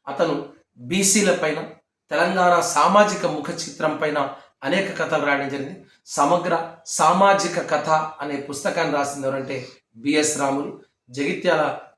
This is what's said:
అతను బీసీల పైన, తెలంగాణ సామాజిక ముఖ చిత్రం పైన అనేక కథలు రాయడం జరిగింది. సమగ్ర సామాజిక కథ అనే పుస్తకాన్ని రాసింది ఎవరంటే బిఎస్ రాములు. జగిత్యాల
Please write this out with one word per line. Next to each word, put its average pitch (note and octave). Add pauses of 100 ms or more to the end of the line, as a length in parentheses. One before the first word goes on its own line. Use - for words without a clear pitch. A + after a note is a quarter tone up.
అతను - (280)
బీసీల F#3
పైన, D#3 (480)
తెలంగాణ F3
సామాజిక F#3
ముఖ D3+
చిత్రం D3+
పైన D3 (280)
అనేక F#3
కథలు D3
రాయడం C#3
జరిగింది. - (200)
సమగ్ర E3+
సామాజిక F3+
కథ D3+
అనే D3
పుస్తకాన్ని D3
రాసింది C#3
ఎవరంటే C3+ (280)
బిఎస్ D3
రాములు. C#3 (280)
జగిత్యాల D3+ (180)